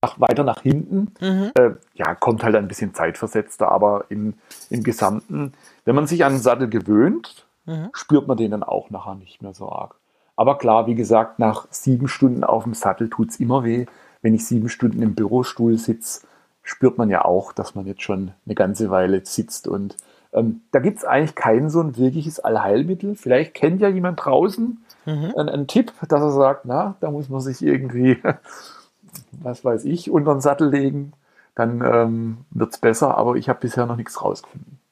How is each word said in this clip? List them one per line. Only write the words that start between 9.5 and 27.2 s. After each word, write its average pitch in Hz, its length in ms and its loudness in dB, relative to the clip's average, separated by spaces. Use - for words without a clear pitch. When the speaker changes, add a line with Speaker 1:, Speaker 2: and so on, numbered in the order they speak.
Speaker 1:
so 98 180 -14
arg. - 220 -12
Aber 131 220 2
klar, 113 280 4
wie 120 80 0
gesagt, 110 440 2
nach 110 320 0
sieben 127 380 0
Stunden 123 360 2
auf 110 200 0
dem 117 100 -4
Sattel 107 340 -2
tut's 113 320 -4
immer 123 240 0
weh. 117 220 -2
Wenn 113 140 4
ich 113 100 0
sieben 117 240 -2
Stunden 113 320 -2
im 110 140 0
Bürostuhl 117 640 0
sitz, - 480 -6
spürt - 360 0
man 113 100 2
ja 92 160 2
auch, 92 300 0
dass - 200 -10
man 98 120 -8
jetzt 98 160 -10
schon 95 300 -6
eine 110 100 -6
ganze 101 360 0
Weile 92 340 2
sitzt. - 420 -8
Und, 98 300 -6
ähm, 113 260 0
da 139 60 4
gibt's 196 280 -2
eigentlich 151 300 0
kein 123 340 2
so 165 100 2
ein 147 160 -4
wirkliches 147 420 -2
Allheilmittel. 139 760 0
Vielleicht - 380 0
kennt 170 260 0
ja 202 80 4
jemand 180 340 -2
draußen 202 600 0
Speaker 2:
Mhm. 156 280 -4
Speaker 1:
einen, 151 140 -2
einen 143 180 -4
Tipp, 233 240 2
dass 147 140 4
er 151 120 2
sagt, 139 340 4
na, 170 340 -4
da 156 100 -4
muss 143 200 -8